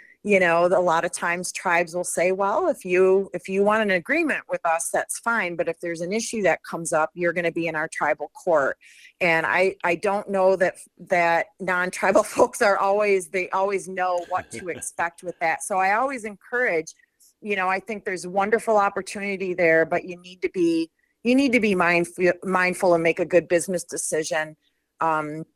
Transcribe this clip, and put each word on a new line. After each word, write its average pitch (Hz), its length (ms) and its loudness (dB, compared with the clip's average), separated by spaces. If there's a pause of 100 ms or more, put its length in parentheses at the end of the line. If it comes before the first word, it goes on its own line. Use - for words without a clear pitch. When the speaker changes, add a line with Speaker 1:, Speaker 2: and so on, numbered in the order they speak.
(220)
Speaker 1:
you 202 180 4
know, 170 260 4
a 175 140 4
lot 165 240 2
of 180 80 -4
times 175 400 -4
tribes 170 420 0
will 175 100 -4
say, 175 280 0
"Well, 202 360 0
if - 160 -4
you, 185 500 2
if - 140 -10
you 196 140 0
want 214 200 2
an 202 80 0
agreement 233 600 -2
with 180 160 -4
us, 165 260 -2
that's - 260 -4
fine. 202 380 -2
But 165 120 -2
if 165 120 -6
there's 170 220 -6
an 175 100 -6
issue 226 300 -4
that 165 200 2
comes 170 300 -8
up, 156 220 2
you're 175 180 -2
gonna 170 200 -2
be 165 140 -4
in 160 100 -4
our 156 120 -4
tribal 151 420 -2 (140)
court." 143 320 2 (460)
And 165 240 2
I, 185 380 2
I 175 120 2
don't 202 340 -4
know 190 260 4
that, 180 200 0 (320)
that 170 380 2 (140)
non-tribal 185 600 0
<laughs> - 160 -6
folks 240 240 2
are 202 160 4
always, 196 500 2
they 180 220 -6
always 190 380 -2
know 180 420 -2
what 180 220 -4
to 196 160 -10
Speaker 2:
<laughs> 156 80 -6
Speaker 1:
expect - 460 -8
with 175 180 -10
that. 160 220 -2
So 202 160 -4
I 190 160 2
always 254 300 -2
encourage, 208 720 -4 (480)
you 202 140 -4
know, 185 120 -2
I 190 120 -2
think 208 240 -10
there's 185 220 -6
wonderful 208 500 0
opportunity 196 760 -2
there, 165 320 4
but 170 180 -2
you 180 160 -12
need 185 220 -16
to 185 100 -2
be, 165 380 2 (340)
you 240 100 4
need 269 180 4
to 240 80 4
be 208 140 2
mindf-, 175 580 2 (120)
mindful 185 480 2
and 165 100 4
make 165 180 0
a 175 40 0
good 160 240 2
business 175 360 0
decision. 156 720 -6 (440)
Um, 156 440 -2 (120)